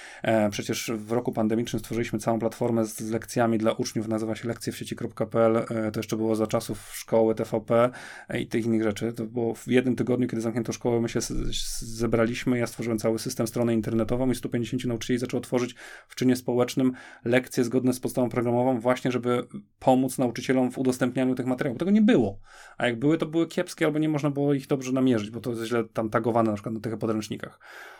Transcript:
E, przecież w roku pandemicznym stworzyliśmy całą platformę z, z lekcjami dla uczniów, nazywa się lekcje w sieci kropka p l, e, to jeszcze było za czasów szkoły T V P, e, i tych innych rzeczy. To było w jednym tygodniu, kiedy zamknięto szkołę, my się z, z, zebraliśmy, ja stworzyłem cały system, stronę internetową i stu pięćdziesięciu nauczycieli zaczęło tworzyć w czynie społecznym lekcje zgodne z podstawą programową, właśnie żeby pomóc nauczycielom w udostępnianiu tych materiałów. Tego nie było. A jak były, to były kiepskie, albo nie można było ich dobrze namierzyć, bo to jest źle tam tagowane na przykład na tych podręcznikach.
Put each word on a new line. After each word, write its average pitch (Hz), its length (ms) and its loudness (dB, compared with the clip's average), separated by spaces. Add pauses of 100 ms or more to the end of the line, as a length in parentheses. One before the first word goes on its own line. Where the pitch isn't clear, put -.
(240)
E, 110 260 4
przecież 110 460 -4
w 107 160 -6
roku 123 200 0
pandemicznym 113 480 0
stworzyliśmy 113 400 -4
całą 113 200 0
platformę 113 460 0
z, 107 140 -8
z 110 120 -6
lekcjami 117 460 0
dla 110 140 2
uczniów, 113 360 -4
nazywa 110 280 -2
się 117 120 -8
lekcje 113 260 -6
w - 40 -12
sieci 110 180 -8
kropka 113 300 -6
p 113 200 4
l, 113 120 6
e, 113 340 -2
to 113 80 -4
jeszcze 110 180 -4
było 110 180 0
za 107 120 2
czasów 110 460 -4
szkoły 110 420 2
T 113 100 -4
V 113 160 -2
P, 120 280 4 (400)
e, 123 120 -2
i - 60 -6
tych 113 180 0
innych 113 180 2
rzeczy. 110 300 -2
To 113 120 -6
było 113 300 -2
w - 120 -16
jednym 127 280 4
tygodniu, 123 320 2
kiedy 113 140 -2
zamknięto 113 320 -2
szkołę, 117 280 0
my 117 80 0
się 113 120 -2
z, - 60 -4
z, - 540 -4
zebraliśmy, 117 760 0
ja 117 100 0
stworzyłem 113 320 -4
cały 113 200 0
system, 127 280 -4
stronę 120 260 0
internetową 113 580 0
i 123 40 0
stu 131 140 -6
pięćdziesięciu 123 380 -2
nauczycieli 120 320 -2
zaczęło 127 220 -4
tworzyć 123 340 -2 (320)
w - 80 -20
czynie 127 200 4
społecznym 127 560 2 (340)
lekcje 127 380 2
zgodne 123 300 2
z - 60 -8
podstawą 123 300 0
programową, 120 500 2
właśnie 123 320 0
żeby 123 360 0 (320)
pomóc 131 380 2
nauczycielom 127 540 0
w - 60 -10
udostępnianiu 127 580 0
tych 123 100 -4
materiałów. 127 340 -2
Tego 175 120 2
nie 214 100 8
było. 175 380 4 (380)
A - 80 0
jak 117 140 0
były, 151 180 4
to 165 80 0
były 165 220 0
kiepskie, - 380 -2
albo 151 140 2
nie 156 100 2
można 147 200 0
było 143 240 2
ich 139 140 -2
dobrze 131 240 -2
namierzyć, 123 380 4
bo 117 100 -10
to 120 100 -6
jest 117 140 -4
źle 117 200 2
tam 110 260 -4
tagowane 117 400 2
na 104 60 0
przykład 113 200 -6
na 104 60 -8
tych 110 160 -6
podręcznikach. 110 640 -4 (400)